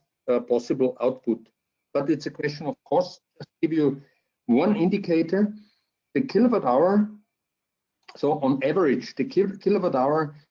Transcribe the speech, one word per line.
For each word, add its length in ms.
uh, 120
possible 600
output. 480
But 160
it's 160
a 60
question 340
of 100
cost. 360
Just 120
give 100
you 300
one 280
indicator, 760
the 60
kilowatt 440
hour. 420
So 220
on 240
average, 500
the 120
kil-, 320
kilowatt 360
hour 420